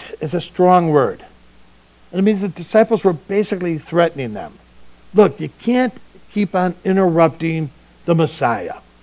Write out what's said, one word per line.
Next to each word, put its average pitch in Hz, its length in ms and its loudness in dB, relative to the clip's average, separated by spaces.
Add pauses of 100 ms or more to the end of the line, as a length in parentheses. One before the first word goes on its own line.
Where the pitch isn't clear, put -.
(200)
is 151 140 -6
a 170 80 -2
strong 180 480 2
word. 127 340 0 (880)
And 180 80 -4
it - 20 2
means 202 200 0
the 202 60 -6
disciples 214 540 0
were 185 120 2
basically 180 640 -4
threatening 160 560 -2
them. - 240 -14 (560)
"Look, 185 260 4
you 156 80 -8
can't 247 460 -2 (360)
keep 208 240 -4
on 180 200 -2 (100)
interrupting 165 840 0 (340)
the 170 100 0
Messiah. 120 600 -2 (280)